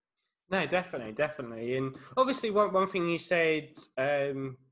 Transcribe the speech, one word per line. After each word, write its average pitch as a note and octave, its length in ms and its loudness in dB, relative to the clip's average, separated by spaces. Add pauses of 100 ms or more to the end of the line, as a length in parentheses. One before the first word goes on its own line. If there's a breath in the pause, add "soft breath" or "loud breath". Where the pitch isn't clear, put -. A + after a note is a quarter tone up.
(500)
No, F#3 160 0
definitely, C#3 460 -4
definitely. A#2+ 640 -2
And C3 220 -4 (180 loud breath)
obviously, B3+ 360 2
one, G3+ 200 4
one F#3+ 160 4
thing F3+ 220 -2
you E3+ 80 0
said, D#3+ 540 2 (260)
um, C3+ 580 0 (160)